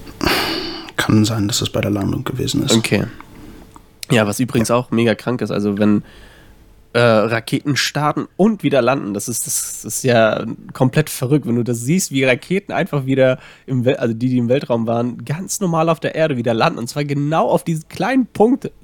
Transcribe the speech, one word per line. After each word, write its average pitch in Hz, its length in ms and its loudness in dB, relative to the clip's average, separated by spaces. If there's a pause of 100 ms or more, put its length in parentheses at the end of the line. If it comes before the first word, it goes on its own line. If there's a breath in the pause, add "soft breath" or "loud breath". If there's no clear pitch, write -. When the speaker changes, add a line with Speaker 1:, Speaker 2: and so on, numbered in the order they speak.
(960 loud breath)
Speaker 1:
Kann 107 280 2
sein, 113 220 -2
dass 143 120 -2
das 104 100 -2
bei 113 120 -2
der 101 100 -2
Landung 101 320 -2
gewesen - 400 -2
ist. 113 120 2
Speaker 2:
Okay. 110 300 0 (1040 loud breath)
Ja, 110 160 4
was 104 120 -4
übrigens 120 320 0
auch 120 200 0
mega 113 240 2
krank 120 260 -4
ist, 104 100 -4
also 101 260 -2
wenn, 104 260 4 (920 loud breath)
äh, 117 60 2
Raketen 113 800 2
starten 147 580 -2
und 208 280 2
wieder 139 180 4
landen, 117 320 0
das 101 160 -6
ist, - 180 -6
das - 380 -6
ist - 180 -6
ja 117 400 4 (300)
komplett 131 360 2
verrückt, 139 380 -2
wenn 120 80 0
du 120 80 0
das 117 160 -4
siehst, 151 320 -2
wie 135 140 0
Raketen 131 480 0
einfach 143 320 -2
wieder 131 340 4 (260 loud breath)
im 127 200 -2
Wel-, 127 100 4
also 117 180 -2
die, 113 140 -2
die 127 100 2
im 120 120 0
Weltraum 123 380 0
waren, 120 360 -2
ganz 151 380 -6
normal 165 260 0
auf 165 140 0
der - 140 -4
Erde 156 200 0
wieder 120 180 0
landen, 139 260 2
und 117 100 -6
zwar 147 160 -4
genau 147 440 0
auf 170 140 2
diesen 160 240 -4
kleinen 247 400 -2
Punkt, - 420 2 (140)